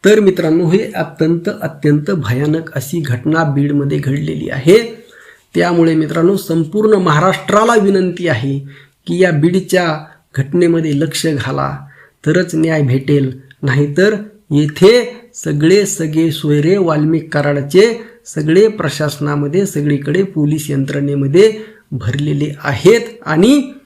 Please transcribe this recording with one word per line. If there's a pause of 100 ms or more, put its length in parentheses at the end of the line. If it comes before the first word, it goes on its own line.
तर
मित्रांनो,
हे
अत्यंत, (120)
अत्यंत
भयानक
अशी
घटना
बीडमध्ये
घडलेली
आहे. (800)
त्यामुळे
मित्रांनो,
संपूर्ण
महाराष्ट्राला
विनंती
आहे (480)
की
या
बीडच्या (380)
घटनेमध्ये
लक्ष
घाला, (480)
तरच
न्याय
भेटेल. (240)
नाहीतर (360)
येथे (120)
सगळे
सगळे
सोयरे
वाल्मिक
कराडचे (220)
सगळे
प्रशासनामध्ये,
सगळीकडे
पोलीस
यंत्रणेमध्ये (380)
भरलेले (100)
आहेत (240)
आणि (140)